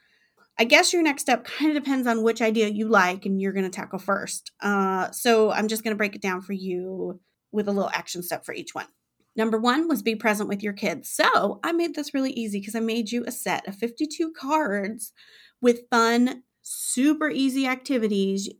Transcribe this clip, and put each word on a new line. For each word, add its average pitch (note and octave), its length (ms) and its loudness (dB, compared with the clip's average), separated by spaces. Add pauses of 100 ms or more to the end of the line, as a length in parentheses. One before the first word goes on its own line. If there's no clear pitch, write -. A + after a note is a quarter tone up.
(580)
I A3+ 60 4
guess D4 300 6
your F4 80 2
next C#4+ 220 2
step A#3+ 220 0
kinda D4+ 280 0
depends C4+ 340 0
on A3+ 160 2
which A3+ 180 2
idea A3 280 2
you G#3+ 180 -2
like F#3+ 380 4
and G3 160 0
you're G3 100 0
gonna F#3+ 180 0
tackle F#3 300 -8
first. - 520 -4 (100)
Uh, F#3+ 500 0
so A3 400 4
I'm G#3+ 160 0
just A3 160 -4
gonna A3 140 -2
break G3+ 180 -2
it G#3 60 -16
down F#3 200 -2
for G3 120 -10
you F#3 680 -6 (320)
with G#3 160 -2
a G3+ 60 0
little G3 200 0
action F3 300 -6
step F3 220 -8
for - 80 -10
each - 200 -12
one. A#2 140 -10 (480)
Number A3 220 2
one B3+ 320 2
was B3 120 0
be A3 140 0
present G#3+ 320 0
with G3 160 -4
your G#3+ 80 -4
kids. G3 380 -6
So D4 540 2
I D#4+ 100 -2
made E4+ 220 -2
this D4 180 -6
really C4+ 180 0
easy G#3 300 -4
'cause G#3 140 -8
I A3+ 40 -2
made A3+ 320 -2
you A#3+ 140 -2
a - 60 -8
set - 360 -4
of G3 80 -8
fifty-two D4+ 560 -4
cards D4 800 -2 (480)
with A#3+ 300 2
fun, A#3 540 4 (180)
super D4+ 680 0
easy C4+ 380 0
activities G#3+ 800 0 (120)